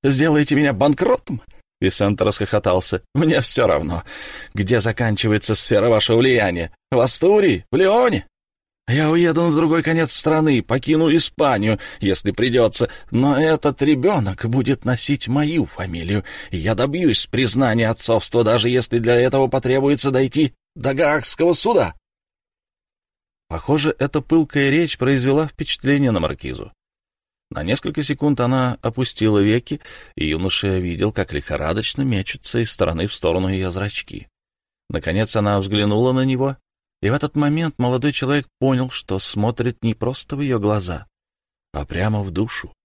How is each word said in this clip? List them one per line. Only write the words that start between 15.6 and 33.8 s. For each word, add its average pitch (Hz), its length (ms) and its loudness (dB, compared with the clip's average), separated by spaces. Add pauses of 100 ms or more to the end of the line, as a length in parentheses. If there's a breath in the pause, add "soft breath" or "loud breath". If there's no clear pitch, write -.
фамилию, 92 580 -6 (260 loud breath)
и 92 60 -6
я 90 180 -2
добьюсь 143 520 0
признания 117 640 0
отцовства, 113 560 0
даже 117 240 2
если 123 300 0
для 117 160 2
этого 127 340 4
потребуется 135 640 0
дойти 131 440 2 (200)
до 139 200 -4
Гаагского 151 580 2
суда». 165 420 2 (1500)
Похоже, 143 520 -2
эта 143 220 0
пылкая 143 500 0
речь 156 280 0
произвела 135 480 2
впечатление 139 640 0
на 104 80 0
маркизу. 71 540 -6 (800)
На - 120 -8
несколько 147 400 -4
секунд 143 380 0
она 127 420 0
опустила 110 560 0
веки, 110 420 0 (360 loud breath)
и 78 100 -4
юноша 92 520 -2
видел, 90 340 -2
как - 200 -6
лихорадочно 78 720 -4
мечутся 120 560 -4
из 117 140 -2
стороны 82 340 -2
в - 80 -6
сторону 92 340 0
ее 95 220 -2
зрачки. - 580 -8 (600)